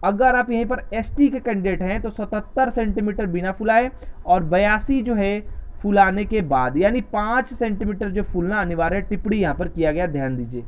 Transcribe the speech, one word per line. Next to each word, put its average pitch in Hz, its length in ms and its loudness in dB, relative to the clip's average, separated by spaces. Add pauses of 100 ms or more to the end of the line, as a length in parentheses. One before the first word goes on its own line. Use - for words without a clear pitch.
अगर 220 340 4
आप 240 140 0
यहीं 233 160 0
पर 240 160 -4 (120)
एसटी 226 340 2
के 262 120 -2
candidate 196 420 -2
हैं 190 200 -2
तो 220 80 -4
सतहत्तर 214 640 -2
centimeter 208 560 0
बिना 175 240 -2
फुलाए 220 380 2 (360)
और 175 180 4
बयासी 208 580 4
जो 233 120 0
है 202 260 0 (420)
फुलाने 196 420 4
के 214 180 0
बाद, 131 340 0
यानी 208 260 2
पाँच 233 520 -2
centimeter 208 560 -2
जो 196 140 -2
फूलना 185 360 -2
अनिवार्य 170 360 0
है, 202 60 -2
टिप्पणी 202 340 -2
यहाँ 185 180 2
पर 131 140 -4
किया 156 240 0
गया, 175 160 0
ध्यान 135 280 -2
दीजिए। 120 320 -8